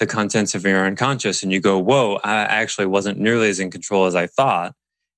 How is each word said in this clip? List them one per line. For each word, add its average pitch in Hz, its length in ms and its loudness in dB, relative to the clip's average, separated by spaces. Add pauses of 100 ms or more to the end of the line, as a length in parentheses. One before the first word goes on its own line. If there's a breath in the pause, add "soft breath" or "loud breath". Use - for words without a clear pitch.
the 110 60 0
contents 104 500 0
of 90 80 -6
your 95 220 2
unconscious 117 580 -2
and 95 80 -2
you 95 80 0
go, 98 180 2
"Whoa, 107 460 2
I 104 160 0
actually 107 460 -2
wasn't 98 340 -2
nearly 110 300 2
as 92 100 -4
in 92 100 -4
control 95 360 0
as 90 100 0
I 87 100 0
thought." 104 480 0 (440)